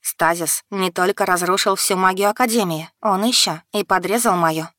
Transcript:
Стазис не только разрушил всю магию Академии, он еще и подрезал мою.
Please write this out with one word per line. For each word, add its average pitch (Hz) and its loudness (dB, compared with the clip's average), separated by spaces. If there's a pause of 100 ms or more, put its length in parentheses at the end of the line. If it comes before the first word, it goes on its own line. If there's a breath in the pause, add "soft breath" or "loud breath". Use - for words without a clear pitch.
Стазис 170 -2
не 190 -2
только 185 0
разрушил 185 0
всю 185 -2
магию 185 2
Академии, 208 -2 (120)
он 196 0
еще 226 0 (120)
и 208 -2
подрезал 196 0
мою. 160 0 (100)